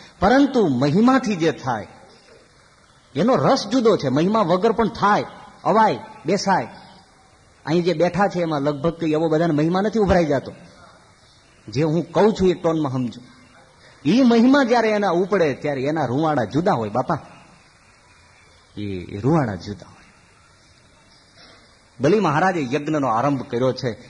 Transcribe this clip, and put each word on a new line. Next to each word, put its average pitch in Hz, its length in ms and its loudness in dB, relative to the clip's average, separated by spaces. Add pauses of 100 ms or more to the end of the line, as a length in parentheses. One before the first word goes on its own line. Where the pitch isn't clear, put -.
(200)
પરંતુ 254 460 4
મહિમાથી 196 680 2
જે 160 160 0
થાય 110 340 -6 (1300)
એનો 226 180 2
રસ 214 340 0
જુદો 220 280 2
છે. 139 120 -4
મહિમા 175 320 0
વગર 185 320 2
પણ 226 160 0
થાય, 208 360 0 (400)
અવાય, 180 340 2 (280)
બેસાય. 180 420 -2 (960)
અહીં 170 160 0
જે 170 100 0
બેઠા 175 340 0
છે 175 140 -4
એમાં 156 220 -2
લગભગ 147 300 -2
કંઈ 165 180 -4
એવો 160 180 0
બધાને 160 260 2
મહિમા 165 260 0
નથી 214 180 -2
ઉભરાઈ 185 260 2
જાતો. 139 280 -2 (1160)
જે 123 140 -2
હું 160 300 -2
કહું 196 200 4
છું 185 160 0
એ 170 60 2
ટોનમાં 156 380 -2
સમજો. 127 280 -6 (880)
ઈ 226 160 4
મહિમા 254 420 6
જ્યારે 226 240 2
એના 202 220 0
ઉપડે 175 440 0
ત્યારે 139 280 -6
એના 151 220 -2
રૂવાડા 139 400 -2
જુદા 156 280 0
હોય 117 160 -2
બાપા, 127 300 -4 (1600)
એ, 104 100 -10
એ 95 340 -10
રૂવાડા 127 340 0
જુદા - 320 -12
હોય. - 260 -20 (1900)
બલિ 180 200 2
મહારાજે 170 420 0
યજ્ઞનો 143 440 -4
આરંભ 123 360 0
કર્યો 123 300 -2
છે. 117 240 -8 (140)